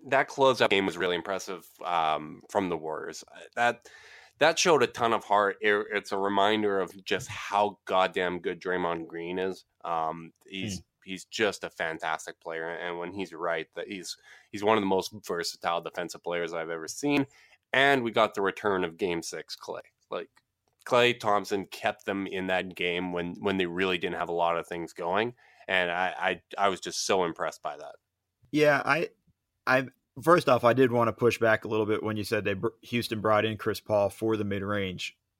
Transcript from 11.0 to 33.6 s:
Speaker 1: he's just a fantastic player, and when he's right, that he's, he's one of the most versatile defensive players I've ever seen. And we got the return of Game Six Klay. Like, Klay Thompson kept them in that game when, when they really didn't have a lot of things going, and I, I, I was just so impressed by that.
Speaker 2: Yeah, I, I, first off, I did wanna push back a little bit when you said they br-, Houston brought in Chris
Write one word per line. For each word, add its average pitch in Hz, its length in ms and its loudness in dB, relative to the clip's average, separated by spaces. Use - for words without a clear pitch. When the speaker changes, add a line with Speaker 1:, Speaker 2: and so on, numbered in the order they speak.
Speaker 1:
he's 92 200 -12
just - 380 -2
a 87 60 -8
fantastic 80 720 -6
player, 82 260 -8
and 85 320 -8
when 87 140 -8
he's 92 200 -8
right, 82 420 -4
that - 120 -10
he's, 92 300 -12
he's 101 120 -10
one 110 140 4
of 107 40 2
the 98 60 0
most 95 260 0
versatile 85 560 -4
defensive 82 400 -10
players 85 320 -4
I've 82 160 -6
ever 80 200 -8
seen. 143 380 0
And 135 320 4
we 117 80 -2
got 107 240 2
the 104 60 -2
return 95 420 0
of 82 140 -6
Game 85 260 -2
Six - 320 -10
Klay. - 240 -12
Like, 95 180 -8
Klay 123 320 4
Thompson 104 540 0
kept - 340 -4
them 98 220 -2
in 92 200 -6
that 92 280 -2
game 87 380 -2
when, 87 260 -4
when 101 160 0
they 92 120 0
really 92 300 0
didn't 87 200 -4
have 82 120 -4
a 87 40 -4
lot 85 240 2
of 82 100 -6
things 85 240 -8
going, 98 420 -2
and 92 200 2
I, 87 300 -2
I, 90 220 -2
I 101 100 2
was 92 140 -2
just - 240 -6
so 95 180 2
impressed 82 400 -4
by 73 140 -8
that. 73 180 -16
Speaker 2:
Yeah, 147 360 4
I, 156 240 0
I, 127 200 2
first 165 240 6
off, 123 160 4
I 117 80 8
did 127 180 6
wanna 117 220 4
push 117 260 4
back 110 280 4
a - 20 -6
little 110 180 0
bit 104 160 0
when 107 140 -2
you 104 80 -4
said 104 220 -2
they 101 80 0
br-, 98 160 -2
Houston 117 360 -4
brought 107 240 4
in 110 140 -2
Chris 101 240 -4